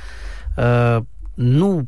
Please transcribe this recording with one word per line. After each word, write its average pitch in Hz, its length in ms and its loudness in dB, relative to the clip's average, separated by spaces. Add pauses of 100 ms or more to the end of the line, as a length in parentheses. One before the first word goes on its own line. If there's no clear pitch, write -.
(560)
Uh, 120 400 4 (380)
nu 147 540 2